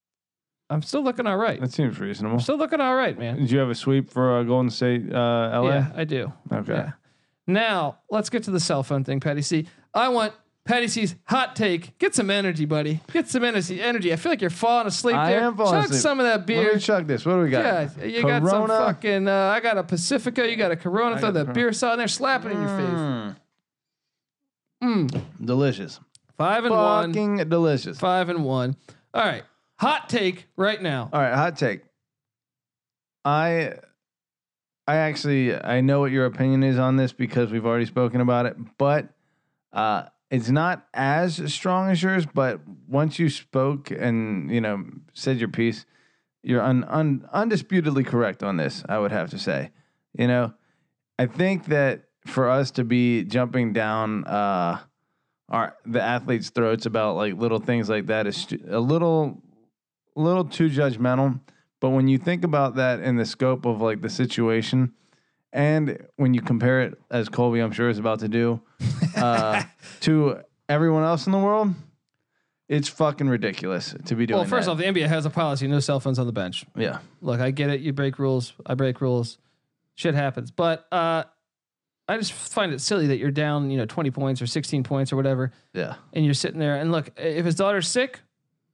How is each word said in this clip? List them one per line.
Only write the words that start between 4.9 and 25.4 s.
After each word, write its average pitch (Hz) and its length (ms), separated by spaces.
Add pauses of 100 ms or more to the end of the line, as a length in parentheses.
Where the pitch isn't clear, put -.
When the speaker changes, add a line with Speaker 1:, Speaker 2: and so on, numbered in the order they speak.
Speaker 2:
uh, 117 420
L 123 140
A? 135 80
Speaker 1:
Yeah, 139 200
I 160 80
do. 143 300 (180)
Speaker 2:
Okay. 110 220
Speaker 1:
Yeah. - 180 (560)
Now, 190 520 (120)
let's 214 180
get 240 140
to 202 80
the 185 80
cell 143 240
phone 139 220
thing, 139 160
Patty 147 200
C. 156 260 (260)
I 247 160
want 220 240 (320)
Patty 240 220
C's 214 280 (100)
hot 254 320
take. 175 400
Get - 180
some 196 160
energy, 185 320
buddy. 151 380 (100)
Get 330 160
some 240 160
energy. 185 380
Energy. 214 320
I - 20
feel 320 160
like 294 80
you're 180 100
falling 226 380
asleep 226 300
Speaker 2:
I 156 140
Speaker 1:
there. 208 100
Speaker 2:
am 233 160
falling 214 160
Speaker 1:
Chug 415 140
Speaker 2:
asleep. 139 140
Speaker 1:
some 285 200
of 247 40
that 214 200
beer. 226 180
Speaker 2:
Let 214 120
me 202 40
chug 196 260
this. 127 200
What 175 80
do 180 80
we 156 80
got? 147 480
Speaker 1:
Yeah, - 80
you 226 160
got 151 260
some 208 200
Speaker 2:
Corona. 220 180
Speaker 1:
fucking, 196 420
uh, 196 260
I 226 60
got 220 180
a 180 60
Pacifico. 233 640
You 226 100
got 202 160
a 170 60
Corona. 214 380
Speaker 2:
I - 40
Speaker 1:
Throw 226 100
Speaker 2:
got 196 40
Speaker 1:
that 165 140
Speaker 2:
Corona. 123 60
Speaker 1:
beer 240 200
sauce 233 200
in 233 40
there. 233 100
Slap 262 380
it 214 80
in - 80
your 202 80
face. 196 180
Speaker 2:
Mm. 117 480 (1500)
Speaker 1:
Mm. 196 380 (240)